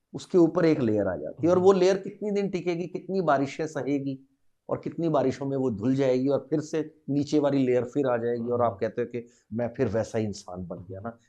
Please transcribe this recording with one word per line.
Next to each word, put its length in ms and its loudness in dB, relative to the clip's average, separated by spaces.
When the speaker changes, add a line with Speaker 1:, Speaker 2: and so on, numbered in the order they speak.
Speaker 1:
उसके 240 -2
ऊपर 280 4
एक 140 4
लेयर 280 2
आ 80 -2
जाती 320 -4
है, 40 4
और 80 4
वो 100 6
Speaker 2:
हम्म। 100 6
Speaker 1:
लेयर 180 4
कितनी 340 -8
दिन 180 -2
टिकेगी, 380 -4
कितनी 340 -6
बारिशें 460 0
सहेगी 520 -4
और 140 -2
कितनी 260 -4
बारिशों 360 0
में 120 -4
वो 140 0
धुल 240 0
जाएगी 320 2
और 220 0
फिर 100 0
से 500 -6
नीचे 300 2
वाली 260 2
लेयर 180 4
फिर 240 -2
आ 100 2
जाएगी, 320 -2
और 120 0
आप 100 2
Speaker 2:
हम्म। 80 -10
Speaker 1:
कहते 220 -4
हो 60 -4
कि 200 -10
मैं 200 -4
फिर 140 0
वैसा 300 -2
ही 80 0
इंसान 420 -10
बन 100 -10
गया 220 -14
ना, 180 -12